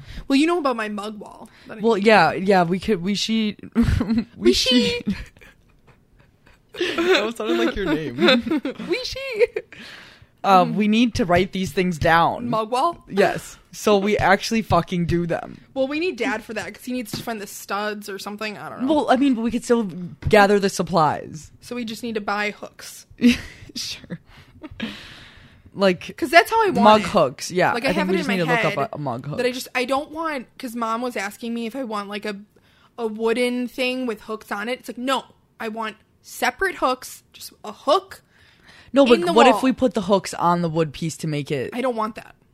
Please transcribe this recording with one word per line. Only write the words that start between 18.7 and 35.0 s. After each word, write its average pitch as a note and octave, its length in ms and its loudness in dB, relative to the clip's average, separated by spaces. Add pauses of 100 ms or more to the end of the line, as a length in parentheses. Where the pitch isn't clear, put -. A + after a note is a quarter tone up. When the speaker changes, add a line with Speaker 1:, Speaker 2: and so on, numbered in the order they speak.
Speaker 1:
know. C#4 100 2
Speaker 2:
Well, D4 180 2
I C4 60 4
mean, C4+ 240 4
we A3+ 100 -2
could A#3+ 140 -4
still A#3 180 2 (460)
gather G#3 300 6
the F#3+ 100 0
supplies. D#3 880 -2
Speaker 1:
So - 160 -12
we B3 80 -8
just A3 200 -10
need A#3 120 -6
to G#3+ 60 -6
buy G#3 300 -4
hooks. - 540 -18 (140)
Speaker 2:
<laughs> - 560 0
Sure. - 440 -12 (1600)
Like, F#3+ 420 0
Speaker 1:
'Cause C#4+ 140 -4
that's E4 180 6
how A4+ 160 2
I F#4+ 60 0
want G3+ 120 2
Speaker 2:
mug G#3+ 180 8
Speaker 1:
it. - 60 -4
Speaker 2:
hooks. D3+ 440 0
Yeah, E3 220 2
Speaker 1:
Like, A#3+ 100 -6
I C#4 40 0
Speaker 2:
I - 20 0
think C#4 100 -2
Speaker 1:
have D4+ 100 -2
Speaker 2:
we F#4+ 60 0
Speaker 1:
it - 20 0
Speaker 2:
just D4 120 -4
Speaker 1:
in A#3+ 40 0
my F#3+ 40 -2
Speaker 2:
need F3 80 0
to D#3 40 -2
look A#3 100 2
Speaker 1:
head G3+ 200 0
Speaker 2:
up C3+ 140 -4
a, - 20 -10
a - 20 -10
mug C3 300 -6
hook. D3 100 -8
Speaker 1:
that A#3+ 80 0
I B3 60 0
just, B3+ 240 -8
I B3+ 100 -2
don't C4+ 240 -2
want, D4+ 380 -6 (100)
'cause A#3 180 -12
Mom A3+ 260 -4
was B3 140 -6
asking G#3+ 380 -8
me A#3 140 -6
if A3 80 -10
I C#4 80 -6
want, G#3 260 -8
like, G#3 160 -8
a, G3+ 140 -8 (580)
a A#3 80 -4
wooden A#3 640 -2
thing B3+ 400 -4
with G#3+ 140 -6
hooks - 300 -10
on G#3 180 -8
it. B3+ 100 -6
It's - 100 -18
like, A3+ 80 -12
no, B3 280 -2 (340)